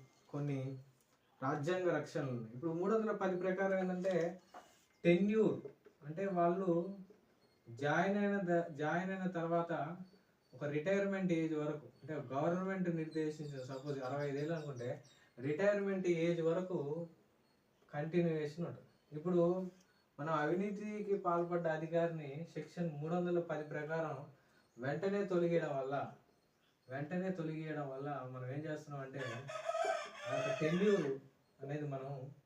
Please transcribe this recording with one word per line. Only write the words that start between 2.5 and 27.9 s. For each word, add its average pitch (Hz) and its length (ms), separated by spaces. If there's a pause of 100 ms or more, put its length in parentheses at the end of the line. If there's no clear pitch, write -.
ఇప్పుడు 160 200
మూడు 190 200
వందల 214 220
పది 185 200
ప్రకారం 190 420
ఏంటంటే 185 360 (920)
టెన్యూర్ 196 520 (480)
అంటే 160 220
వాళ్ళు 180 420 (1000)
జాయిన్ 156 500
అయిన 202 220
ద-, 170 260 (100)
జాయిన్ 165 360
అయిన 190 180
తర్వాత 170 420 (800)
ఒక - 120
రిటైర్మెంట్ 190 680
ఏజ్ 160 220
వరకు 151 320 (100)
అంటే 147 180 (140)
గవర్నమెంట్ 175 680
నిర్దేశించిన 151 680
సపోజ్ 135 380
అరవై 139 240
ఐదు 139 120
ఏళ్ళు 160 160
అనుకుంటే 131 340 (500)
రిటైర్మెంట్ 190 680 (100)
ఏజ్ 165 260
వరకు 180 360 (1120)
కంటిన్యూయేషన్ 160 720
ఉంటుంది. - 240 (220)
ఇప్పుడు 170 280 (760)
మనం 156 160
అవినీతికి 196 840
పాల్పడ్డ 170 500
అధికారిని 160 640 (140)
సెక్షన్ 165 480
మూడు 156 220
వందల 175 260
పది 151 240
ప్రకారం 151 520 (600)
వెంటనే 170 480
తొలగియడం 170 480
వల్ల, 135 220 (960)
వెంటనే 170 420
తొలగియడం 156 580
వల్ల 135 200 (200)